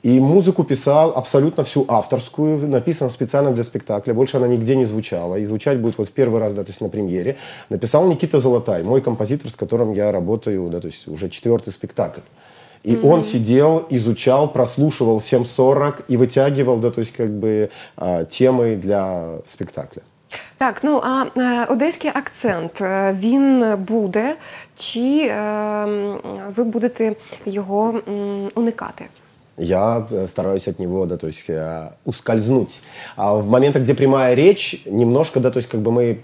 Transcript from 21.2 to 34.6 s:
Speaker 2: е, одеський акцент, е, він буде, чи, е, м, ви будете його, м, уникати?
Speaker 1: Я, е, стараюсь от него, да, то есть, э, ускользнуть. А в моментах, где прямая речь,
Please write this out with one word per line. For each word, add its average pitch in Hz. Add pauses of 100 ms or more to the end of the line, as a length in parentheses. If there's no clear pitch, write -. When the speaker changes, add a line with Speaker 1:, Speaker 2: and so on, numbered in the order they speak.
Speaker 2:
е, 247
одеський 294
акцент, 180
е, 190
він 262 (240)
буде, 220 (400)
чи, -
е, 269
м, 208 (380)
ви 240
будете 226 (340)
його, 202 (140)
м, 202
уникати? 226 (540)
Speaker 1:
Я, 101
е, 95
стараюсь 95
от 90
него, 92
да, 87
то 82
есть, -
э, 80 (160)
ускользнуть. 113 (360)
А 101
в 104
моментах, 135
где 127
прямая 135
речь, 175